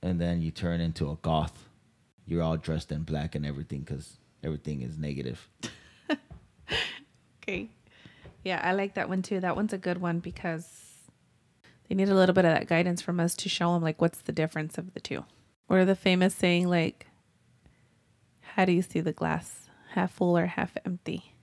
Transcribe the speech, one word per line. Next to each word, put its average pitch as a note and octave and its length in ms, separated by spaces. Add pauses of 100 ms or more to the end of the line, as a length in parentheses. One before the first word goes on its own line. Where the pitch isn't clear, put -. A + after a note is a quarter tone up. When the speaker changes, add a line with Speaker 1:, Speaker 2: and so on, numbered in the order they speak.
Speaker 1:
And F2 160
then F2 220
you D#2+ 100
turn E2+ 300
into D#2+ 300
a D#2 60
goth. D#2+ 520 (580)
You're E2 160
all D#2+ 140
dressed D#2 340
in D2+ 120
black D#2 320
and D2 100
everything C#2+ 400
'cause - 320 (260)
everything D2+ 380
is A#1+ 180
negative. C#2 480 (640)
<laughs> D4+ 100 (1200)
Speaker 2:
Okay. G3+ 280 (720)
Yeah, F#3 180
I F3+ 100
like G3 220
that - 140
one F#3+ 140
too. F#3+ 180
That F3+ 160
one's G#3 160
a G3 60
good F3+ 220
one E3+ 200
because - 840 (840)
they - 60
need F#3+ 140
a G3 60
little F#3 200
bit F#3 100
of E3 80
that - 160
guidance F3 340
from F3+ 160
us E3+ 180
to - 120
show F3 260
'em, E3+ 80
like, D#3+ 180
what's E3+ 200
the - 120
difference D#3 460
of F3+ 160
the - 60
two. - 240 (440)
Or F#3 160
the F#3+ 120
famous F#3 380
saying, F3 340
like, E3+ 380 (1400)
"How - 220
do F#3 80
you F3 100
see - 180
the E3 120
glass?" E3 480 (300)
half F#3 220
full F3 260
or E3+ 80
half - 380
empty? - 580